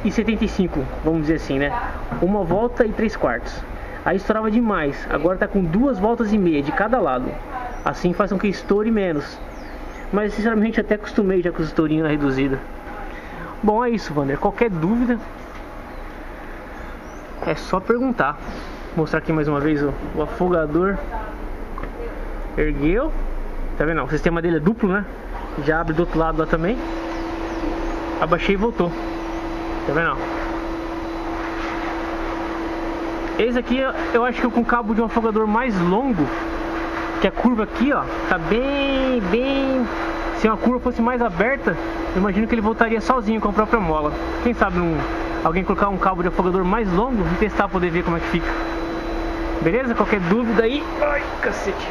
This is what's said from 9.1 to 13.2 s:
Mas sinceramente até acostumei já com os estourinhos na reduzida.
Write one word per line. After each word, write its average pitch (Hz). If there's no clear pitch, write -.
Mas 208
sinceramente 220
até 214
acostumei 190
já 175
com -
os 156
estourinhos 156
na 156
reduzida. 135